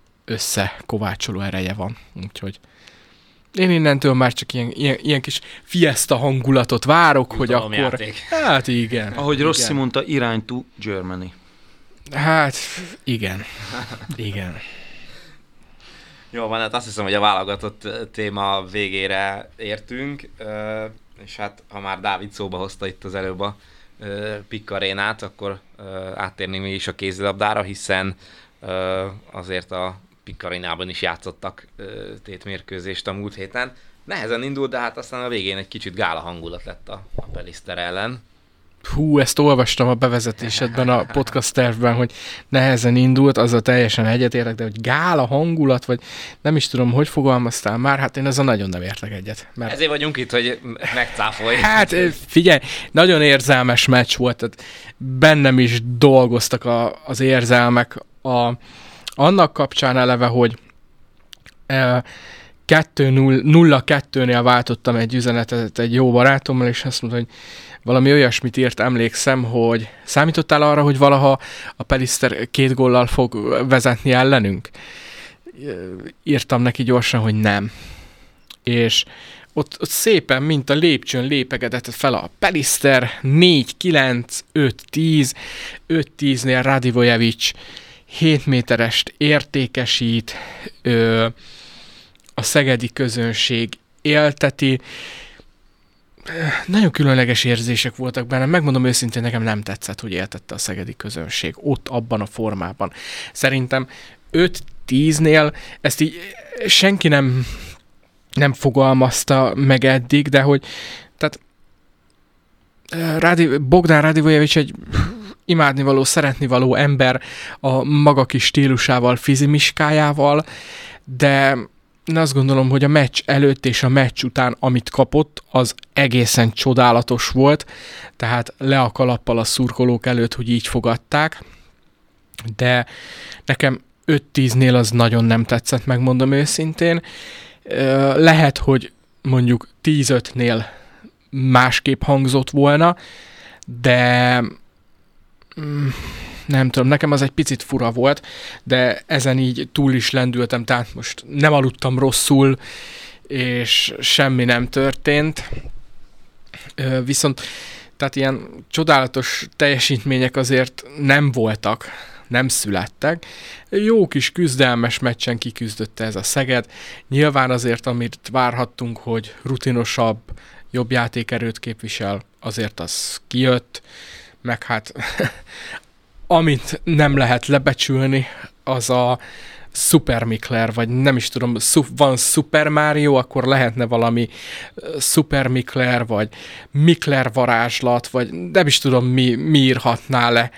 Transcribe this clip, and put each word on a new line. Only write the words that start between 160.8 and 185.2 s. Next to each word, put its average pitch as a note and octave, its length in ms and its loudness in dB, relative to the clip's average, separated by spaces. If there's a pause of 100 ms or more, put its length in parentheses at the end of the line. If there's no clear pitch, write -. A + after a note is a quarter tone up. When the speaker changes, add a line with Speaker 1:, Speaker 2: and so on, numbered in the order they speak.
Speaker 1:
nem C#3+ 340 2
voltak, A2 540 -2 (420)
nem B2 200 0
születtek. G#2+ 760 -4 (420)
Jó G#3 400 2
kis - 240 -2
küzdelmes B2+ 680 0
meccsen A#2+ 400 -4
kiküzdötte A2 640 -8
ez G#2+ 120 -6
a F#2+ 60 -6
Szeged. B2+ 440 -2 (420)
Nyilván C#3 420 2
azért, A#2+ 360 -2
amit A#2+ 320 -4 (140)
várhattunk, B2 680 -2
hogy A2+ 440 -6
rutinosabb, A#2+ 760 -2 (520)
jobb B2 200 -4
játékerőt A#2+ 680 -4
képvisel, G#2 640 -8 (180)
azért G#2+ 400 -8
az - 460 -8
kijött, B2 560 0 (580)
meg A#2+ 220 -8
hát, A2 300 -6 (240)
<laughs> - 140 -4 (1000)
amit D#3+ 540 0
nem D3 320 2
lehet B2 300 2
lebecsülni, C3+ 800 0 (380)
az B2+ 260 -4
a B2 280 2 (540)
Super B2 520 2
Mikler, A2+ 480 -4
vagy A#2 160 -2
nem C3 280 2
is A#2 120 -4
tudom, A#2+ 260 -4
szu-, A#2+ 420 0
van C3+ 200 4
Super D3+ 520 0
Mario, D3+ 460 2
akkor B2+ 300 0
lehetne B2+ 400 0
valami, A#2 440 0 (460)
ö, - 260 -12
Super C#3+ 460 0